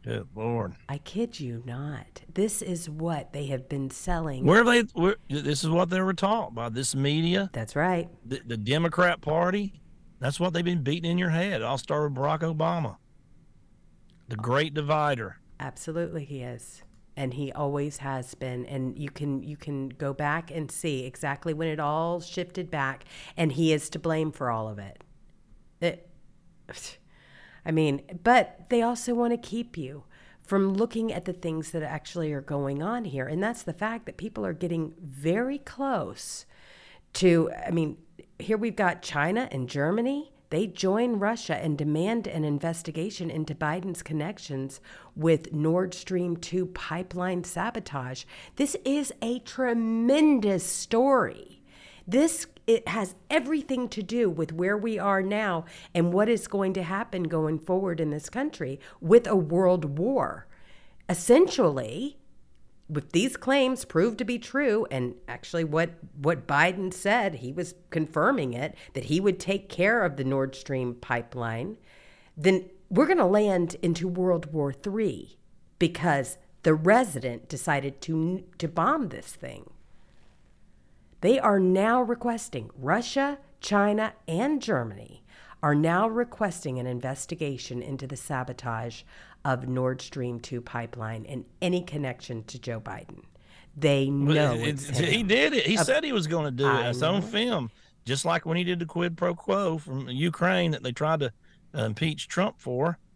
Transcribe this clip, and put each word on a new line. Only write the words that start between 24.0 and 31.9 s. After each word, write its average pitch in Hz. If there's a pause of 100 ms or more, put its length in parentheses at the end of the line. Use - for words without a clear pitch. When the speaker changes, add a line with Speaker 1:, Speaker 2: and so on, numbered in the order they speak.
Speaker 2:
for 127
all 110
of 104
it. 98 (760)
It, - (1600)
I 165
mean, 151 (200)
but 240
they 240
also 240
want 240
to 240
keep 233
you 139 (380)
from 196
looking 226
at 175
the 180
things 160
that 160
actually 151